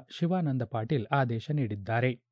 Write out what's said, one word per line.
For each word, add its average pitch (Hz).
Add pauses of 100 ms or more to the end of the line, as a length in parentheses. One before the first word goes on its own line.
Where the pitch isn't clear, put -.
(180)
ಶಿವಾನಂದ 160
ಪಾಟೀಲ್ 113
ಆದೇಶ 123
ನೀಡಿದ್ದಾರೆ. 117 (120)